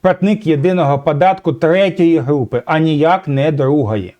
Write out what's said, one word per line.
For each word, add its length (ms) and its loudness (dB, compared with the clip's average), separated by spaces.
платник 460 0
єдиного 520 0
податку 540 0
третьої 680 2
групи, 480 -2
а 120 -2
ніяк 500 0
не 240 0
другої. 680 -2